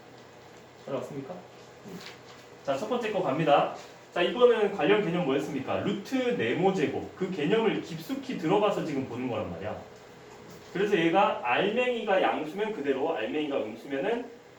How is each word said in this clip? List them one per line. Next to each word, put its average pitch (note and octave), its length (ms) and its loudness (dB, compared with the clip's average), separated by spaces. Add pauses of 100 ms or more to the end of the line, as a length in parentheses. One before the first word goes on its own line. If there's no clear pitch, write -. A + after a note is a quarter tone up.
(840)
잘 C#3 100 -8
왔습니까? C#3 380 -8 (540)
음. F#2 120 -14 (680)
자, - 120 -2
첫 G#3+ 120 -6
번째 A3 220 -2
거 F#3+ 120 0
갑니다. C#3+ 520 4 (400)
자, F3 80 2
이거는 A3+ 540 6
관련 G3 280 4
개념 E3+ 200 0
뭐였습니까? C3 560 -2
루트 - 340 -4
네모 F#3 600 2
제곱. - 420 -2
그 F#3 160 -2
개념을 F3+ 500 2
깊숙이 - 560 -8
들어가서 F#3+ 460 2
지금 C3+ 240 -4
보는 B2 200 -4
거란 G2+ 220 -4
말이야. G#2 260 -8 (960)
그래서 G3 240 2
얘가 E3+ 460 4
알맹이가 G#3 800 2
양수면 D#3+ 520 0
그대로, C#3 420 0
알맹이가 C#3 480 -2
음수면은 C#3 640 -4 (320)